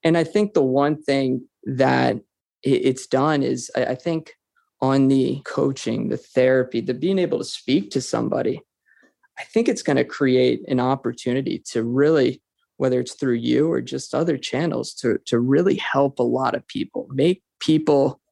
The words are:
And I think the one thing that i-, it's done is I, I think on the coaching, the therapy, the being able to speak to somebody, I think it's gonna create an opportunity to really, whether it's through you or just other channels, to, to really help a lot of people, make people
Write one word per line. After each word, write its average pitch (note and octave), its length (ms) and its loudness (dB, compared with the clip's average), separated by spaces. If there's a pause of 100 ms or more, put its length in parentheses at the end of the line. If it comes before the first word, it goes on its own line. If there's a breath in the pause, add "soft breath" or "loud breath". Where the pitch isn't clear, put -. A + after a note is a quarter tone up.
And E3 160 2
I E3 60 2
think G#3 300 -2
the D3 100 4
one C#3+ 380 0
thing C3+ 440 -2 (200)
that B2+ 500 2
i-, G#2 60 -10 (420)
it's C3 420 0
done C#3+ 380 0
is B2 320 -4
I, B2+ 100 0
I B2+ 100 -4
think D#3+ 380 -6 (480)
on C3+ 280 4
the C3+ 340 2
coaching, B2+ 640 -2
the A2 100 -2
therapy, B2+ 600 0
the B2+ 140 -6
being F3+ 260 0
able - 200 0
to - 40 -6
speak - 480 -2
to C3 100 -2
somebody, A#2 600 -4 (760 soft breath)
I - 60 -14
think A#3 240 0
it's B3 140 -2
gonna C#3 240 2
create B2+ 640 2
an B2+ 100 0
opportunity B2+ 840 -2 (100)
to A2+ 120 -2
really, C3+ 580 2 (360)
whether B2+ 240 0
it's A#2+ 140 -8
through C3 180 -2
you B2 360 0
or B2+ 120 -2
just C3 340 -8
other D3 220 0
channels, C3+ 580 -4
to, A#2 300 -2
to A#2+ 120 0
really C#3 380 4
help C#3 420 0
a B2+ 60 0
lot B2 320 0
of - 120 -8
people, - 440 -6
make D3+ 320 0 (160)
people D3 600 2 (100)